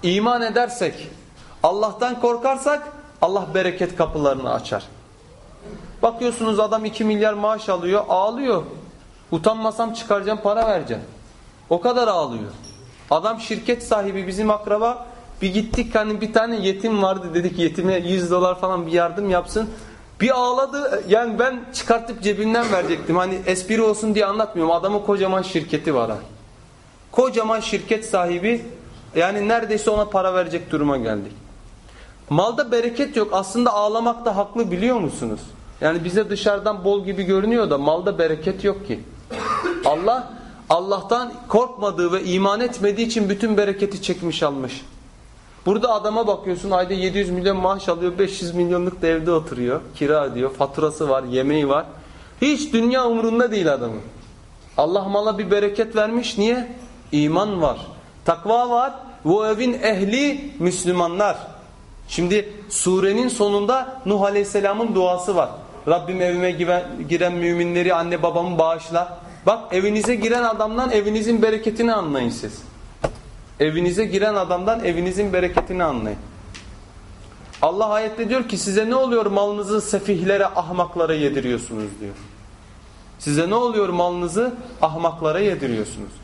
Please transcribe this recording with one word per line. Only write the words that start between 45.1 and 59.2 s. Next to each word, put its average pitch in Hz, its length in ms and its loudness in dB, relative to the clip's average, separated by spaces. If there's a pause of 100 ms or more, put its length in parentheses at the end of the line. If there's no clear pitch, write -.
Burada 220 260 2
adama 214 340 0
bakıyorsun, 190 440 -2
ayda 180 240 2
yedi 185 240 0
yüz 190 120 0
milyon 180 260 2
maaş 190 320 0
alıyor, 175 300 0
beş 190 240 0
yüz 170 120 -6
milyonluk 175 480 0
da 165 40 2
evde 165 260 2
oturuyor, 139 480 0 (140)
kira 147 300 2
ödüyor, 131 300 -2
faturası 151 540 -2
var, 135 140 2
yemeği 135 460 0
var. 147 160 2 (580)
Hiç 294 300 0
dünya 240 340 2
umrunda 226 440 2
değil 185 220 2
adamın. 117 280 -4 (760)
Allah 175 280 2
mala 202 340 0
bir 190 120 -2
bereket 208 460 0
vermiş. 220 420 0
Niye? 233 300 0 (440)
İman 170 500 2
var, 127 160 2 (460)
takva 220 460 2
var. 247 220 2 (320)